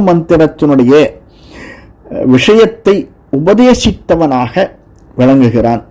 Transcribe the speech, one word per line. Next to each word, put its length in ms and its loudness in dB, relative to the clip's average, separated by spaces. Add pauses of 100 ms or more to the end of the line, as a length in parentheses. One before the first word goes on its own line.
(120)
மந்திரத்தினுடைய 800 0 (1400)
விஷயத்தை 600 0 (420)
உபதேசித்தவனாக 1160 -2 (680)
விளங்குகிறான். 720 0